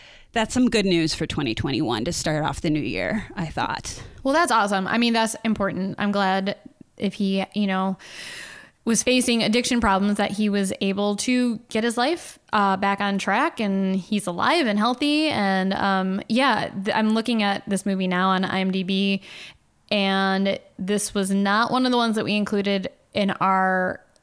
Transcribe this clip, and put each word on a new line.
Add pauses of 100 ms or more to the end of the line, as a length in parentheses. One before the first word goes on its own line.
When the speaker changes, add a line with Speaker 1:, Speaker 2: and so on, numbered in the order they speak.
(340)
Speaker 1:
that's
some
good
news
for
twenty
twenty-one
to
start
off
the
new
year, (100)
I
thought. (180)
Speaker 2:
Well,
that's
awesome.
I
mean,
that's
important.
I'm
glad (420)
if
he, (120)
you
know, (880)
was
facing
addiction
problems,
that
he
was (100)
able
to (120)
get
his
life, (160)
uh,
back
on
track,
and
he's
alive
and
healthy.
And,
um,
yeah,
th-,
I'm
looking
at
this
movie
now
on
I
M
D
B, (720)
and (180)
this
was
not
one
of
the
ones
that
we
included (240)
in
our (200)